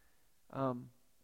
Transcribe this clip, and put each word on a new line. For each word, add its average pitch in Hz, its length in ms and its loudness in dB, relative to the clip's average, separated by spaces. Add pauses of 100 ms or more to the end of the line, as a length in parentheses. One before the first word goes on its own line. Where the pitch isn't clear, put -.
(520)
Um, 127 380 0 (340)